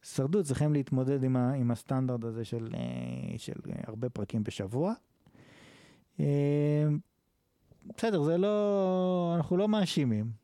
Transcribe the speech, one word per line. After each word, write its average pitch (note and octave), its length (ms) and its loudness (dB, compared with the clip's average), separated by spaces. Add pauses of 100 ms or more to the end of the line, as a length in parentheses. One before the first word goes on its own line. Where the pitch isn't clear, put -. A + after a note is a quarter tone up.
הישרדות D#3 420 0
צריכים D3 280 2
להתמודד C3+ 500 0
עם C3 120 2
ה-, B2+ 180 2
עם A#2+ 180 0
הסטנדרט B2+ 520 -2
הזה A2+ 220 -6
של, A2+ 300 -6
אה, A#2+ 640 -6
של, - 160 -10 (160)
אה, G1+ 60 -6 (120)
הרבה A2+ 220 -4
פרקים G#2+ 340 -4
בשבוע. A#2+ 500 -2 (1300)
אה, D3 680 2 (1120)
בסדר, G3 260 2
זה E3 140 2
לא, F#3 1000 2
אנחנו F3 200 2
לא G#3 100 4
מאשימים, C#3 640 2 (120)